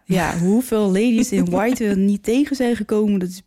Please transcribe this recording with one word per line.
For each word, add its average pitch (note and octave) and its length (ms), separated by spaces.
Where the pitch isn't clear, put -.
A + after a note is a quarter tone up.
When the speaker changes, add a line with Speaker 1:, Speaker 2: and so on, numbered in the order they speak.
Speaker 1:
ja. F3 340
Speaker 2:
<laughs> F3 80
Speaker 1:
Hoeveel G#3+ 400
ladies A3 460
in F#3+ 120
white G#3+ 440
we G3+ 60
niet G3 280
tegen C4+ 340
zijn A#3+ 200
gekomen, G#3 440
dat F3+ 80
is, F#3 180